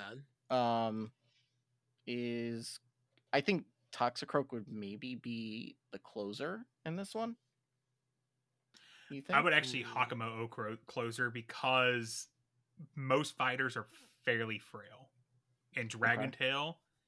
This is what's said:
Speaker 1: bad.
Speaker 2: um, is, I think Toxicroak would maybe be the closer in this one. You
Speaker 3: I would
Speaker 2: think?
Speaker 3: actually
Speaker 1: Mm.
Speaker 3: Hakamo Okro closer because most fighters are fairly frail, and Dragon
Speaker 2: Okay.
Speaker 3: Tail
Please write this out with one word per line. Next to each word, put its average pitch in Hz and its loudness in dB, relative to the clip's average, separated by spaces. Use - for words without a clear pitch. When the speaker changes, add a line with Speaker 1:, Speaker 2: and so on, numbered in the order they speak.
Speaker 1:
bad. 127 2
Speaker 2:
um, 113 2
is, 120 -4
I 143 6
think 180 2
Toxicroak 127 0
would 113 -6
maybe 107 -8
be 113 -8
the - -10
closer 139 -6
in 165 -4
this 196 -8
one. 226 -4
You 135 -8
Speaker 3:
I 143 8
would 165 6
Speaker 2:
think? 151 6
Speaker 3:
actually 123 -4
Speaker 1:
Mm. 123 0
Speaker 3:
Hakamo 113 -4
Okro 113 -6
closer 120 -2
because 120 2
most 143 2
fighters 127 0
are 107 -4
fairly 113 2
frail, - -18
and 113 -2
Dragon 117 2
Speaker 2:
Okay. 131 -2
Speaker 3:
Tail 143 -2